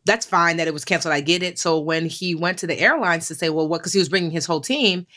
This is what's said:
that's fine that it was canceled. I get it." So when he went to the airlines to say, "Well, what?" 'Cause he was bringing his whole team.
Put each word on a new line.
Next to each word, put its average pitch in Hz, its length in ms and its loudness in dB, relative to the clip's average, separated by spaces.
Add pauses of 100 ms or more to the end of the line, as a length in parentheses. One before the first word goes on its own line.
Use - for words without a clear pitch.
that's 214 200 2
fine 170 320 2
that 165 100 0
it 156 60 -2
was 147 120 -8
canceled. 160 280 0
I 143 80 0
get 170 220 2
it." 180 160 -6
So 165 200 2
when 160 280 0
he 180 280 -4
went 175 240 -2
to 180 80 -6
the 165 120 -4
airlines 180 480 2
to 160 80 -8
say, 160 140 -2
"Well, 160 180 0
what?" 165 160 -2
'Cause 170 100 -4
he 196 60 4
was 170 100 2
bringing 175 220 0
his 160 160 -2
whole 160 140 0
team. 196 440 0 (120)